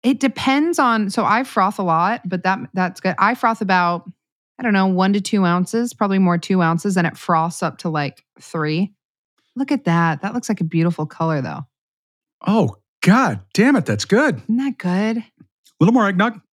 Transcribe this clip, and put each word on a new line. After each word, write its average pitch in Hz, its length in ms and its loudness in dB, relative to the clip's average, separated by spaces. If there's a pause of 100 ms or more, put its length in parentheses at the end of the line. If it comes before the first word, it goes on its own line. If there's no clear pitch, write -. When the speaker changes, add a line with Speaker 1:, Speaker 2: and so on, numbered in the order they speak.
Speaker 1:
It 247 180 0
depends 285 580 0
on, 226 300 2
so 208 160 -2
I 240 200 0
froth 202 340 0
a 202 40 -4
lot, 180 460 0
but 180 140 -6
that, 190 160 0 (160)
that's 185 260 -2
good. 185 180 -2
I 214 160 2
froth 226 280 0
about, 180 480 0 (480)
I - 40 -12
don't 220 120 0
know, 190 120 4
one 190 280 2
to 208 80 2
two 196 240 0
ounces, 185 480 0
probably 196 240 0
more 175 180 2
two 185 240 0
ounces, 170 380 0
and 165 80 0
it - 100 -6
froths 165 460 -2
up 156 160 -6
to, 180 100 -8
like, 147 340 -6 (160)
three. 160 540 -4 (640)
Look 269 160 -4
at 262 120 -4
that. 165 360 0
That 214 140 -8
looks 240 160 -6
like 196 100 -2
a 180 40 0
beautiful 165 420 -2
color, 160 340 -4
though. 78 200 -8 (840)
Speaker 2:
Oh, 185 300 2 (260)
God 180 380 4 (140)
damn 262 220 4
it. 165 100 0
That's 104 180 -4
good. 202 380 2
Speaker 1:
Isn't 226 160 -2
that 269 180 -2
good? 202 400 -2
Speaker 2:
A 226 80 -6 (560)
little 202 140 4
more 220 120 4
eggnog. 202 340 0 (120)